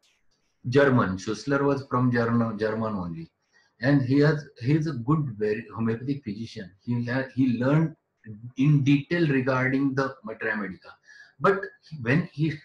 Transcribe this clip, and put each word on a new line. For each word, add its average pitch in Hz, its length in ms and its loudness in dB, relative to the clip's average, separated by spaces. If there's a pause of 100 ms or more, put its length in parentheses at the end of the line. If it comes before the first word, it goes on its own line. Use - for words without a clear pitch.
(680)
German. 120 500 4
Schussler 139 460 -2
was 139 260 0
from 127 220 2
German, 117 460 0
German 110 380 -2
only. 82 360 -10 (500)
And 139 200 4
he 131 180 2
has, 151 260 2 (140)
he 127 140 0
is 156 140 0
a 147 60 -6
good, 123 440 -2
very 107 360 -2
homeopathic 113 500 -4
physician. 107 460 -12 (120)
He 120 240 -4
ha-, 131 280 -4
he 123 240 2
learned 151 380 2 (600)
in 139 260 4
detail 143 440 2
regarding 131 680 0
the 135 280 -2
materia 110 320 -6
medica. 95 340 -8 (500)
But 190 220 2 (400)
when 135 300 0
he 147 220 -2 (120)